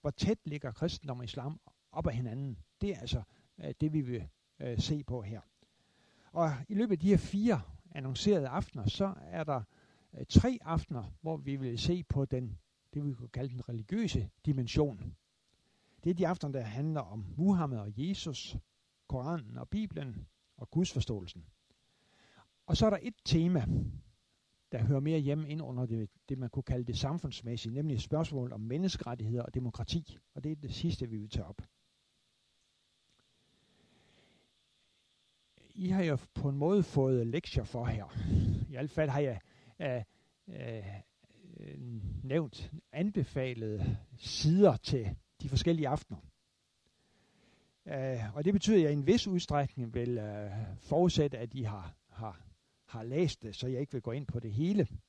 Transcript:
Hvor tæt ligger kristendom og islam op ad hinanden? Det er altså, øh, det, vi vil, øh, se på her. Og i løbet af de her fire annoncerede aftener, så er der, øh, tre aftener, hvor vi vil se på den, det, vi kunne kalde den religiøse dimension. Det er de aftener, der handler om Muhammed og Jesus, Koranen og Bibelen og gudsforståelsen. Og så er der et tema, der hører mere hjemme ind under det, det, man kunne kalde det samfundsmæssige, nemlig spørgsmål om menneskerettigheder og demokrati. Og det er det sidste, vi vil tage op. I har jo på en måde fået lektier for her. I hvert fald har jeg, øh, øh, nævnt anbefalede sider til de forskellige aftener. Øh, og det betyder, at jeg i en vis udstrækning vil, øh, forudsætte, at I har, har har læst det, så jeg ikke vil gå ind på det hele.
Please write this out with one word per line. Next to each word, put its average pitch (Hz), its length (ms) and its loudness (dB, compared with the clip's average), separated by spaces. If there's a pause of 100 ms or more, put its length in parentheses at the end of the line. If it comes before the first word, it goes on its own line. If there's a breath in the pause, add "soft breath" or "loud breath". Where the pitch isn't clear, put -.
Hvor 147 80 0
tæt - 360 2
ligger 147 260 -6
kristendom 139 480 -4
og 123 60 -6
islam 135 340 -6 (320)
op 160 160 -2
ad 143 40 2
hinanden? 123 460 -4 (240)
Det 202 80 0
er 170 100 -4
altså, 120 240 -2 (340 soft breath)
øh, 143 240 -8
det, 151 120 2
vi 156 80 2
vil, 123 260 -4 (320)
øh, 123 200 -2
se 147 240 0
på 123 180 -4
her. 101 200 -10 (920 soft breath)
Og 160 220 2 (140)
i 214 60 -6
løbet 214 180 2
af 165 80 4
de 170 80 4
her 196 100 10
fire 202 440 4 (300)
annoncerede 139 560 2
aftener, 123 400 -2
så 196 340 0
er 165 220 -6
der, 139 180 0 (520 soft breath)
øh, 127 160 -8
tre 247 320 8
aftener, 156 420 -4 (180)
hvor 156 160 -4
vi 139 180 -4
vil 123 240 -4
se 175 240 2
på 139 220 0
den, 127 320 -4 (360)
det, 147 120 -4
vi 143 80 -2
kunne 120 160 -10
kalde 127 240 -6
den 123 160 -8
religiøse 120 600 -2 (160)
dimension. 135 680 0 (880 soft breath)
Det 165 60 2
er 185 40 4
de 175 140 2
aftener, 160 240 -2
der 131 100 -2
handler 135 400 -2
om 101 240 -8 (120)
Muhammed 165 400 4
og 104 200 -6
Jesus, 160 600 -6 (500)
Koranen 127 500 -4
og 123 120 -10
Bibelen 160 580 -6 (300)
og - 140 -12
gudsforståelsen. 104 760 -2 (1200 soft breath)
Og 151 120 2
så 220 80 6
er 214 40 8
der 202 120 2
et 226 140 -8 (100)
tema, 170 400 4 (1040 loud breath)
der 113 120 0
hører 135 160 4
mere 156 200 2
hjemme 143 300 0
ind 156 120 -4
under 127 240 -4
det, 110 240 -2 (200)
det, 135 80 -2
man 123 120 -4
kunne - 140 -4
kalde 123 200 -2
det 120 140 -4
samfundsmæssige, 120 760 -4
nemlig 143 280 0
spørgsmål 143 520 -2
om 107 60 -10
menneskerettigheder 120 840 -2
og - 100 -8
demokrati. 127 640 -4 (160)
Og 139 100 -10
det 151 80 -4
er 156 40 -4
det 147 180 -10
sidste, 131 360 -2
vi 110 80 -6
vil 104 120 -8
tage 87 160 -4
op. 98 160 -12 (4000 soft breath)
I 185 120 -2
har 190 160 4
jo 147 140 4 (160)
på - 160 0
en 139 80 0
måde 175 260 6
fået 131 440 4
lektier 127 360 -2
for 117 220 -6
her. 113 200 -2 (640 loud breath)
I - 20 -12
hvert 139 180 -4
fald 156 200 2
har 135 100 2
jeg, 127 200 0 (400 soft breath)
øh, 127 240 -2 (440 soft breath)
øh, 113 360 -10 (1400)
nævnt 135 480 -2 (200)
anbefalede 127 1080 0 (200)
sider 165 600 6
til 113 380 -2 (260)
de 139 80 -6
forskellige 156 380 2
aftener. 127 320 -2 (1700 soft breath)
Øh, 127 500 -4
og 151 100 -2
det 196 80 6
betyder, 202 240 6
at 165 60 10
jeg 147 80 6
i - 20 2
en 139 140 2
vis 220 200 6
udstrækning 143 680 0
vil, 120 240 0
øh, 104 340 -6 (260)
forudsætte, 151 600 2
at 117 160 -8
I 131 80 -6
har, 104 340 -6 (120)
har 104 400 -12 (420)
har 113 140 -10
læst 135 400 0
det, 107 120 -10
så 123 120 -4
jeg 131 140 -2
ikke 147 120 -6
vil 123 80 -4
gå 117 100 -6
ind 135 160 -6
på 120 120 -4
det 110 140 -6
hele. 165 340 2 (220)